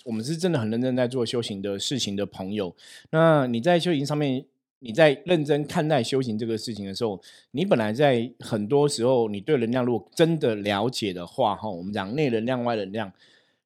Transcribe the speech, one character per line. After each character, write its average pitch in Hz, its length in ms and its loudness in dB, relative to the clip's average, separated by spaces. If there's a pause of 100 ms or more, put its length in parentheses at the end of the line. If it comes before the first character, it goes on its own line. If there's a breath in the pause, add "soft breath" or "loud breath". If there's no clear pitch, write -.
我 - 60 -10
们 110 140 -4
是 156 140 -6
真 175 120 0
的 143 80 0
很 110 120 -2
认 117 100 -2
真 127 160 0
在 127 100 2
做 123 180 -2
修 117 180 -2
行 104 180 -8
的 98 180 -4
事 123 200 -4
情 101 180 -4
的 101 80 -2
朋 95 300 -8
友。 95 200 -4 (360 loud breath)
那 156 360 4
你 117 140 -2
在 170 180 4
修 175 160 0
行 143 120 0
上 147 100 -2
面， 135 300 -2 (320)
你 123 120 -12
在 139 360 4
认 170 180 2
真 147 220 2
看 151 200 -2
待 151 160 2
修 135 200 0
行 110 160 -4
这 117 80 -6
个 113 100 -2
事 113 160 -6
情 101 140 -8
的 98 80 -10
时 120 100 -4
候， 101 160 -4 (300 loud breath)
你 135 160 -2
本 170 120 4
来 107 140 0
在 127 480 2
很 104 260 -4
多 143 220 4
时 117 160 -2
候 123 240 4
你 101 100 -6
对 151 200 -2
能 117 120 0
量 127 140 0
如 120 140 0
果 - 160 -16
真 165 240 4
的 131 160 2
了 101 340 0
解 110 240 -2
的 87 140 -8
话， 107 280 0
吼， 101 220 -8
我 85 60 -12
们 98 100 -8
讲 101 220 -4
内 147 160 0
能 113 160 0
量、 123 180 -2
外 120 100 -2
能 101 160 -4
量， 101 220 -6 (540 soft breath)